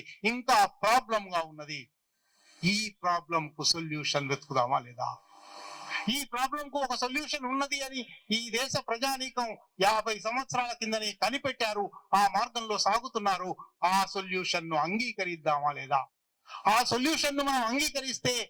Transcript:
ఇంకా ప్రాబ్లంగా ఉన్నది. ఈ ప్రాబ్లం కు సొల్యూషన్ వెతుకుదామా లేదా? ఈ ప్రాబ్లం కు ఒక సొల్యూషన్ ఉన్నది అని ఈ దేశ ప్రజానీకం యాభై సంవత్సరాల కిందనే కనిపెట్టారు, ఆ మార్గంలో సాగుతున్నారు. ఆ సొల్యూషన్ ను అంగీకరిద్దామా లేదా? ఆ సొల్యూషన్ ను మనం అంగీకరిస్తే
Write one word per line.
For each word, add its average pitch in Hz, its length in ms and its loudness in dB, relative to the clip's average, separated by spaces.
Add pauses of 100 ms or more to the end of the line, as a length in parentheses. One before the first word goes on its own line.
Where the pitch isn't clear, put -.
(240)
ఇంకా 240 340 4 (260)
ప్రాబ్లంగా 214 680 2
ఉన్నది. 151 300 -10 (840)
ఈ 196 160 2 (240)
ప్రాబ్లం 170 460 0
కు 151 140 -10
సొల్యూషన్ 151 680 0
వెతుకుదామా 135 480 0
లేదా? 123 320 -8 (1000)
ఈ 262 140 -2
ప్రాబ్లం 269 440 -2
కు 262 100 -4
ఒక 254 160 0
సొల్యూషన్ 262 500 -2
ఉన్నది 277 360 -2
అని 269 200 -6 (300)
ఈ 220 100 0 (100)
దేశ 240 220 -2 (160)
ప్రజానీకం 254 600 -2 (320)
యాభై 214 380 4
సంవత్సరాల 240 540 -2
కిందనే 220 400 -4
కనిపెట్టారు, 220 720 -2 (300)
ఆ 196 140 8
మార్గంలో 220 500 -2
సాగుతున్నారు. 202 720 0 (340)
ఆ 180 120 4 (180)
సొల్యూషన్ 185 560 -2
ను 165 60 2
అంగీకరిద్దామా 165 960 0
లేదా? 135 280 0 (680)
ఆ 208 180 6
సొల్యూషన్ 285 520 0
ను 285 80 2
మనం 269 180 2
అంగీకరిస్తే 262 720 0 (160)